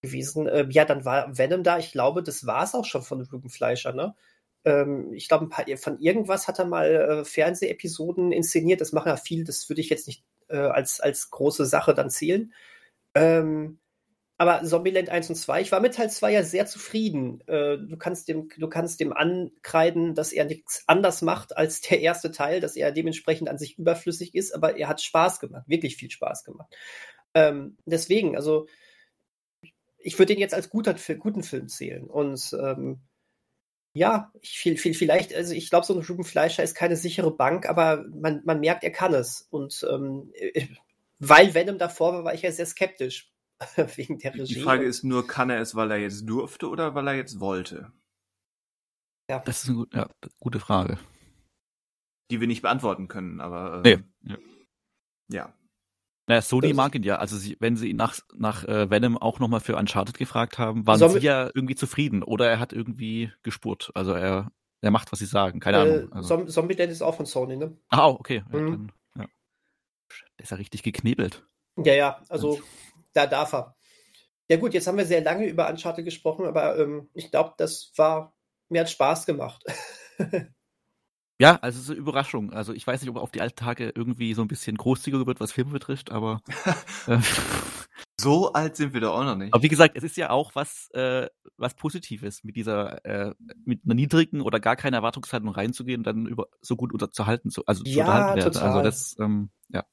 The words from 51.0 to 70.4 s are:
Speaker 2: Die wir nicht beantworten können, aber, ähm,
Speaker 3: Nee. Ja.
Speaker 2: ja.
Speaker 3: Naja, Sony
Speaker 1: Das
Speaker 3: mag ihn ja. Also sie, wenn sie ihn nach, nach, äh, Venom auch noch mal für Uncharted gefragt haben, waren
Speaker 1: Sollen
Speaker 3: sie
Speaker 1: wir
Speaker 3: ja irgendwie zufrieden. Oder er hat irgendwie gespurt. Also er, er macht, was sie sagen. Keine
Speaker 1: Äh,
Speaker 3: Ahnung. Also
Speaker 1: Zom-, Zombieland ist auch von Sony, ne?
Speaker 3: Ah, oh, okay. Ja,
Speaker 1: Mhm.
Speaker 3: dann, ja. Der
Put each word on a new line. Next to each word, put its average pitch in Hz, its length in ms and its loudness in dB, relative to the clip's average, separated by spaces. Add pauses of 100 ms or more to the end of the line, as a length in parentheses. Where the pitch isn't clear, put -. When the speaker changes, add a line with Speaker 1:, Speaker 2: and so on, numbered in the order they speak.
Speaker 2:
Die 117 100 -4
wir 117 60 0
nicht 117 160 -2
beantworten 98 460 0
können, 90 320 -10
aber, 87 440 -8
ähm, 98 200 8 (180)
Speaker 3:
Nee. - 80 -14
Ja. 101 80 -12 (920)
Speaker 2:
ja. - 240 -10 (720)
Speaker 3:
Naja, 117 160 6
Sony 131 260 2
Speaker 1:
Das 143 80 2
Speaker 3:
mag 139 180 2
ihn 123 80 -2
ja. 101 140 0
Also 104 200 -4
sie, 101 240 -10
wenn 117 160 2
sie 110 140 -4
ihn 113 60 -2
nach, 113 240 -2 (140)
nach, 107 300 -4
äh, 107 240 0
Venom 117 300 2
auch - 220 -2
noch 120 80 2
mal 113 120 2
für - 160 -2
Uncharted 101 400 -2
gefragt - 420 -4
haben, 110 280 0
waren 110 120 8
Speaker 1:
Sollen 165 120 12
Speaker 3:
sie 190 120 4
Speaker 1:
wir - 0 -
Speaker 3:
ja 135 300 2
irgendwie 131 220 -2
zufrieden. 131 480 -2
Oder 113 260 2
er 113 120 4
hat 120 120 -4
irgendwie 113 600 -6 (100)
gespurt. - 520 -8
Also 95 180 0
er, 95 400 0 (280)
er 104 120 2
macht, - 180 2
was 101 80 -8
sie 101 80 -6
sagen. 95 340 0
Keine 101 160 4
Speaker 1:
Äh, 98 40 8
Speaker 3:
Ahnung. 156 320 4
Also - 160 -8
Speaker 1:
Zom-, 165 200 0
Zombieland 170 440 0
ist 165 100 -8
auch 160 140 0
von 151 100 -8
Sony, 131 300 -4
ne? 156 200 -8 (120)
Speaker 3:
Ah, 143 180 6
oh, 139 140 6
okay. 107 320 -6
Ja, 147 60 -4
Speaker 1:
Mhm. 156 120 -2
Speaker 3:
dann, 107 220 -8 (240)
ja. 107 100 -12 (1120)
Der - 60 -20